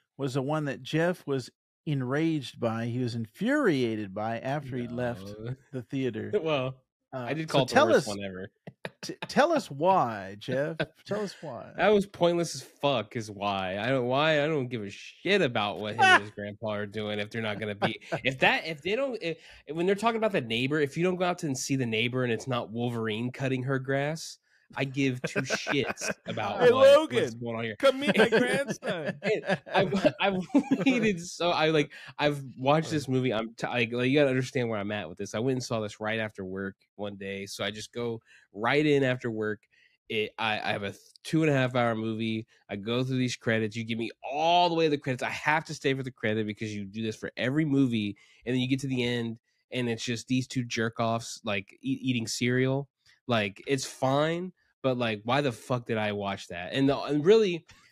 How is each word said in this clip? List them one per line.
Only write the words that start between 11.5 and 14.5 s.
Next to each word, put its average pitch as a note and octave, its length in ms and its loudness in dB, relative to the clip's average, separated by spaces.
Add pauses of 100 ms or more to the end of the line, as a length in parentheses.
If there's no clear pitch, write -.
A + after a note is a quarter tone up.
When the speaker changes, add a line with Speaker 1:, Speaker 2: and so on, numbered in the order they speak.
Speaker 2:
That F3+ 140 4
was G3+ 180 4
pointless E3+ 480 0
as C3 80 -10
fuck B2+ 520 -2
is A2 160 -6
why. G2 480 -2
I A2+ 100 -2
don't, C3 180 0
why, D3 360 2
I D3+ 40 0
don't C#3+ 220 -2